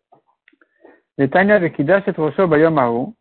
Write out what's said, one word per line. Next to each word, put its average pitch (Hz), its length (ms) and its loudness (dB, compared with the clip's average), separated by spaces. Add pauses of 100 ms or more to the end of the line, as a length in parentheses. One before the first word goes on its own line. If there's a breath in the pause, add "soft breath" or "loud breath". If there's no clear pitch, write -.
(1200 soft breath)
Netanya 185 400 2
vekidash 170 480 -2
et 202 100 -2
Rosho 160 300 -2
bayom 160 320 2
ahu. 120 420 -2